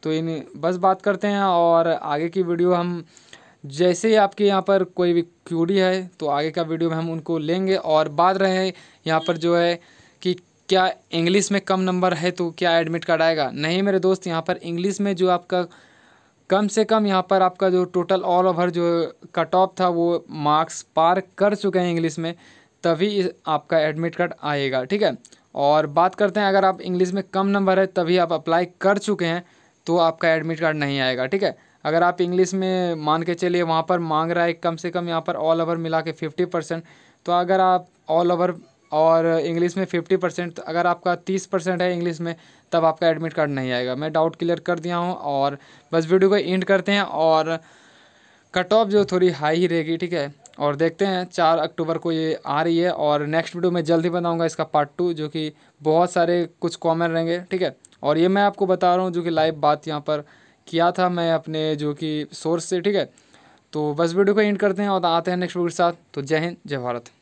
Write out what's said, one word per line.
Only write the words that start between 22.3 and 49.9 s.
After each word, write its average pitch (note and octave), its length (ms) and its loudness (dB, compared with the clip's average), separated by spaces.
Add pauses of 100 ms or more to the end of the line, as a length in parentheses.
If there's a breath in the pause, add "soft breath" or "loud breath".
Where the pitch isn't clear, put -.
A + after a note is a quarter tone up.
तभी E3+ 260 2
इस-, G3 220 -2 (160)
आपका D#3+ 320 0
एडमिट D#3 360 -2
कार्ड F3 180 -2 (100)
आएगा, C#3 420 -2
ठीक G3+ 180 -2
है। C3 140 0 (400 soft breath)
और D3 320 4
बात E3+ 260 2
करते G3+ 240 0
हैं G3+ 80 2
अगर F#3+ 180 4
आप F#3+ 180 2
इंग्लिश F3+ 300 0
में G3 120 -4
कम G3 240 -2
नंबर F#3+ 300 2
है F#3+ 60 4 (100)
तभी F3 240 2
आप E3+ 140 0
अप्लाई E3 340 0 (140)
कर G3 180 4
चुके G3 260 -2
हैं E3+ 180 -2 (440 soft breath)
तो E3+ 120 2
आपका E3 300 2
एडमिट D#3+ 300 0
कार्ड D#3 180 0
नहीं C#3 220 -2
आएगा, B2+ 260 0
ठीक F#3+ 180 -2
है। D#3+ 120 0 (300 soft breath)
अगर E3 180 2
आप F3 180 0
इंग्लिश F3+ 320 0
में F#3 440 -2
मान D#3 260 0
के E3+ 120 -2
चलिए, F3 260 0
वहाँ D#3+ 280 0
पर F3+ 120 2
मांग D#3+ 300 -2
रहा E3+ 120 0
है E3+ 120 0
कम E3 200 -4
से E3+ 160 -10
कम F3 180 -4
यहाँ E3 120 -2
पर E3+ 160 -6
all E3 280 0
over E3 120 -4
मिला D#3+ 240 -2
के D#3+ 100 -6
फिफ्टी D#3+ 360 -4
परसेंट, E3 360 -6 (420 soft breath)
तो F3 60 -2
अगर F3+ 300 2
आप F#3 260 2 (240)
all F3 200 2
over F3+ 220 0 (380)
और E3 360 4
इंग्लिश E3+ 500 0
में F#3+ 80 -2
फिफ्टी F3 320 -2
परसेंट, F3 360 -4
तो - 100 -14
अगर E3+ 240 0
आपका F3 300 0
तीस F#3 280 -4
परसेंट F3 360 -2
है F3+ 120 0
इंग्लिश E3+ 280 -4
में, E3+ 140 -6 (360 soft breath)
तब E3 140 2
आपका D#3+ 220 2
एडमिट D#3+ 260 -2
कार्ड D3+ 180 -2
नहीं C3 200 -4
आएगा। B2 240 -2
मैं D3+ 180 -6
डाउट D#3+ 220 0
क्लियर E3+ 240 -2
कर E3+ 200 -4
दिया F3 180 -6
हूँ F3+ 180 -4
और C#3+ 420 -2 (340 loud breath)
बस D#3+ 160 0
वीडियो F#3+ 220 6
को G3+ 60 4
एंड F#3 300 0
करते G3 260 2
हैं। G3+ 100 2
और D#3+ 560 2 (960 soft breath)
कट F3+ 200 0
ऑफ A3 140 4
जो G3+ 180 4
थोड़ी F#3 260 2
हाई D3+ 260 0
ही F3+ 100 2
रहेगी, E3 300 -2